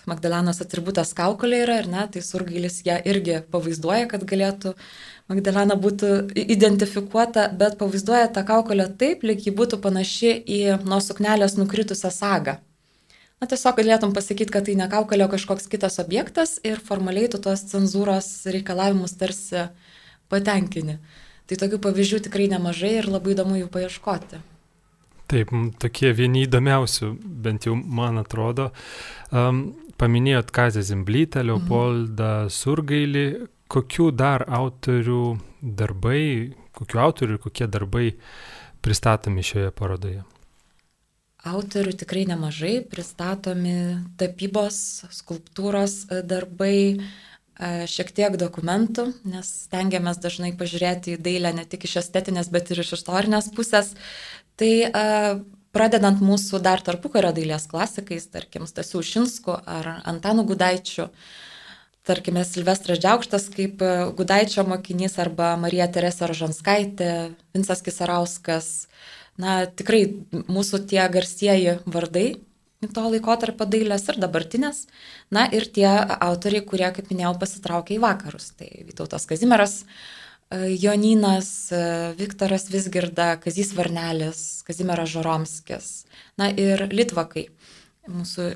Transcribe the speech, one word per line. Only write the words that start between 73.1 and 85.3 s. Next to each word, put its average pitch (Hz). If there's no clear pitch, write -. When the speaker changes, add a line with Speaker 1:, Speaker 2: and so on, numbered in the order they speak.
Speaker 1:
dailės 202
ir 254
dabartinės. 180
Na, 220
ir 214
tie 196
autoriai, 202
kurie, 185
kaip 190
minėjau, 180
pasitraukė 180
į 220
vakarus. 196
Tai -
Vytautas -
Kazimieras, 202
e, 185
Jonynas, 202
e, 175
Viktoras 196
Vizgirda, 175
Kazys 196
Varnelis, 165
Kazimieras 170
Žoromskis. 160